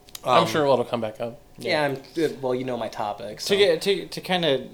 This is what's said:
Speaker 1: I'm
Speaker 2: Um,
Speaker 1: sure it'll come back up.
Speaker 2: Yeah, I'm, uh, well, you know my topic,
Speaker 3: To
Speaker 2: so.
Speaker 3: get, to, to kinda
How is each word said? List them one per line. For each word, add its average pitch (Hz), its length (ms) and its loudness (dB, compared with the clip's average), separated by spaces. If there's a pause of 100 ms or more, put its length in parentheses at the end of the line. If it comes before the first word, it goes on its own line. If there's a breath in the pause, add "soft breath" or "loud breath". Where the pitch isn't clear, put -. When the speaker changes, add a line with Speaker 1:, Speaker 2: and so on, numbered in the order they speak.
(240)
Speaker 1:
I'm 123 200 6
Speaker 2:
Um, - 40 0
Speaker 1:
sure 156 180 0
it'll 127 200 4
come 117 160 -4
back 110 180 -6
up. 117 200 -8 (180)
Speaker 2:
Yeah, 151 260 0
I'm, 139 100 0 (300)
uh, 147 40 2 (140)
well, 127 120 0
you 127 100 -2
know 127 140 -4
my 113 120 -6
topic, 104 500 -8
Speaker 3:
To - 40 -8
Speaker 2:
so. 202 140 2
Speaker 3:
get, 180 260 4
to, 185 220 0
to - 160 -10
kinda 165 520 0